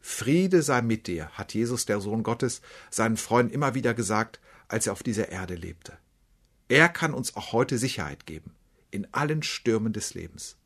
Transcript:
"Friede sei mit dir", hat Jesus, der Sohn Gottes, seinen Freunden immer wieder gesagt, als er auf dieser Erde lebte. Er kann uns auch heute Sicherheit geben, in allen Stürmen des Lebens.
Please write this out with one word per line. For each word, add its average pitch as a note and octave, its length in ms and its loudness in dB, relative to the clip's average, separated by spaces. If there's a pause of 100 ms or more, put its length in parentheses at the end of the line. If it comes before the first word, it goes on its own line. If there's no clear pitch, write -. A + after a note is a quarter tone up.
"Friede E3+ 600 2
sei C3 180 2
mit A2+ 260 0
dir", D#2 220 -6
hat - 240 -12
Jesus, A#2 320 0
der G#2 160 0
Sohn G#2+ 220 -2
Gottes, A#2+ 380 -2 (280)
seinen A2 280 2
Freunden A#2+ 360 4
immer C#3 220 0
wieder B2 180 2
gesagt, G#2+ 480 -2 (260)
als A2 200 -2
er G2 60 -2
auf - 100 -10
dieser A2 260 -2
Erde F2+ 260 -8
lebte. E2+ 420 -14 (720)
Er D#3 220 6
kann D#3+ 240 -2
uns B2+ 220 -6
auch - 180 -10
heute B2+ 240 2
Sicherheit F2+ 480 -4
geben, - 300 -14 (340)
in G2+ 240 -8
allen D3+ 300 0
Stürmen A2 500 0
des - 200 -6
Lebens. E2 520 -14